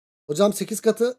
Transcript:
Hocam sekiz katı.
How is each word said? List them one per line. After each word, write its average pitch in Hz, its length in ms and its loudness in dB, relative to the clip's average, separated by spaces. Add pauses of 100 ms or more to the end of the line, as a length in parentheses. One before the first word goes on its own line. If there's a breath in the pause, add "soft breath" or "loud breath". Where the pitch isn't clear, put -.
(300)
Hocam 202 240 2
sekiz 208 260 -6
katı. 233 400 0